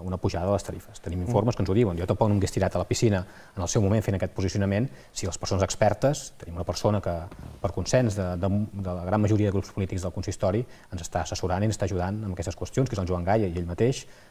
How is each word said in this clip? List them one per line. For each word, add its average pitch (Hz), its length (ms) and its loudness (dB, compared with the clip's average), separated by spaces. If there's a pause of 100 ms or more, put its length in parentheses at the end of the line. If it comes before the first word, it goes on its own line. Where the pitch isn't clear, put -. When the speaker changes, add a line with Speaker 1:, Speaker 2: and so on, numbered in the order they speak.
Speaker 1:
una 92 160 -2
pujada 92 240 0
de 101 80 2
les 95 80 0
tarifes. - 400 -12
Tenim 87 160 -4
Speaker 2:
Mm. 90 80 -2
Speaker 1:
informes 113 300 2
que 107 80 -2
ens 92 60 -2
ho 95 40 2
diuen. 101 240 4
Jo 87 80 -2
tampoc 107 240 4
no 104 60 6
m'hagués 95 180 2
tirat 95 220 2
a - 20 0
la 90 80 0
piscina 101 380 2 (320)
en 95 80 -4
el - 40 -4
seu 117 140 2
moment 104 240 4
fent 104 80 0
aquest 92 220 0
posicionament 101 500 0 (240)
si - 160 -6
les 85 100 -4
persones 95 300 2
expertes, - 720 2
tenim 85 160 -12
una 92 100 -6
persona 104 380 2
que, 90 80 -2 (500)
per 95 140 -2
consens 113 400 2
de, 90 220 -2
de, 95 120 0 (240)
de 92 220 -4
la 87 100 -6
gran 101 160 2
majoria 104 300 4
de - 60 -
grups - 180 -2
polítics 95 320 -2
del 85 80 -4
consistori, 101 480 0 (300)
ens 90 100 -8
està 85 240 -4
assessorant 90 360 -2
i 107 40 2
ens 110 80 2
està 101 160 -2
ajudant 98 320 -2
amb 98 160 -4
aquestes 95 180 -6
qüestions, - 320 -2
que - 60 -4
és 95 80 -2
el 87 80 -2
Joan 87 160 0
Gaya, 104 240 2
i 85 80 -4
ell 87 80 -4
mateix, 113 380 0 (260)